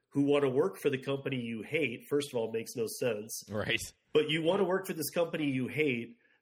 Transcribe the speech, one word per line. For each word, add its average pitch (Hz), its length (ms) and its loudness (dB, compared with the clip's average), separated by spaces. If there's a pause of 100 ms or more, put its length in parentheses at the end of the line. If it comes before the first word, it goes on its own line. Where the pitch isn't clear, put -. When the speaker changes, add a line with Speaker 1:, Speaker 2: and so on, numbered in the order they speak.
Speaker 1:
who 143 140 2
wanna 143 260 4
work 160 320 2
for 147 80 4
the 135 120 -2
company 135 360 -4
you 117 240 -4
hate, 135 480 -2
first 143 240 -2
of 123 40 0
all, 110 140 -2
makes 113 240 -6
no 117 100 -2
sense. 107 640 -4
Speaker 2:
Right. 107 300 0 (340)
Speaker 1:
But 147 160 6
you 160 140 0
wanna 190 220 4
work 190 220 0
for 185 60 -4
this 156 160 -4
company 165 360 0
you 131 240 0
hate, 123 480 -2 (240)